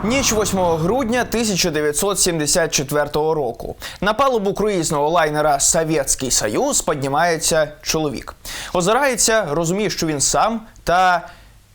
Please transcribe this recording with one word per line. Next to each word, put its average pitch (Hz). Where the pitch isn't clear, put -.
Ніч 247
восьмого 185
грудня 226
тисяча 214
дев'ятсот 151
сімдесят 160
четвертого 147
року. 135
На 208
палубу 220
круїзного 160
лайнера 151
«Совєтський 156
Союз» 175
піднімається 156
чоловік. 156
Озирається, 220
розуміє, 170
що -
він 151
сам, 208
та 180